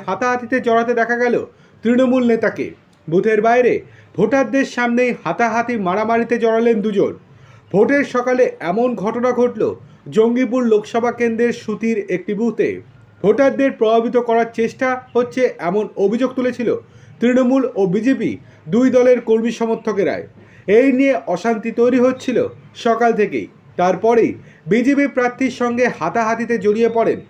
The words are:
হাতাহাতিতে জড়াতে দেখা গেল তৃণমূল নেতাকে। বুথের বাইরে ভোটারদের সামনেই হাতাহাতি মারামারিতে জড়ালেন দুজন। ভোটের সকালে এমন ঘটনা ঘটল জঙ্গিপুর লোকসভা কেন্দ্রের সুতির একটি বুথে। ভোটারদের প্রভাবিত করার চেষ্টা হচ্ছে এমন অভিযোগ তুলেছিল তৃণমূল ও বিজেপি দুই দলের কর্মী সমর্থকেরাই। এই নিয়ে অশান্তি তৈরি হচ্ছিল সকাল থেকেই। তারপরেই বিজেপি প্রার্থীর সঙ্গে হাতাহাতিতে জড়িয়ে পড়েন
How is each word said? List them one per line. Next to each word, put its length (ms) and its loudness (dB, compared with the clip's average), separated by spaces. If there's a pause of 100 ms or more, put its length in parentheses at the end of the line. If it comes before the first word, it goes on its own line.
হাতাহাতিতে 540 -2
জড়াতে 340 0
দেখা 240 0
গেল 280 0 (380)
তৃণমূল 440 2
নেতাকে। 440 -2 (380)
বুথের 320 2
বাইরে 400 2 (340)
ভোটারদের 500 0
সামনেই 480 -2 (100)
হাতাহাতি 540 -2
মারামারিতে 600 -2
জড়ালেন 440 2
দুজন। 320 0 (580)
ভোটের 320 2
সকালে 560 0
এমন 360 -2
ঘটনা 360 -2
ঘটল 440 -2 (340)
জঙ্গিপুর 540 0
লোকসভা 480 0
কেন্দ্রের 420 0
সুতির 560 -4
একটি 240 -4
বুথে। 480 -2 (400)
ভোটারদের 500 2
প্রভাবিত 460 0
করার 360 2
চেষ্টা 480 -2 (120)
হচ্ছে 360 0 (100)
এমন 280 -2 (100)
অভিযোগ 360 0
তুলেছিল 420 -2 (440)
তৃণমূল 560 2
ও 100 2
বিজেপি 520 -2 (320)
দুই 200 2
দলের 320 4
কর্মী 300 0
সমর্থকেরাই। 720 -4 (440)
এই 240 6
নিয়ে 240 2 (120)
অশান্তি 440 -2
তৈরি 280 2
হচ্ছিল 480 0 (280)
সকাল 380 0
থেকেই। 340 -2 (280)
তারপরেই 580 2 (340)
বিজেপি 400 2
প্রার্থীর 420 -2
সঙ্গে 380 -2 (120)
হাতাহাতিতে 580 -2
জড়িয়ে 320 0
পড়েন 300 0 (100)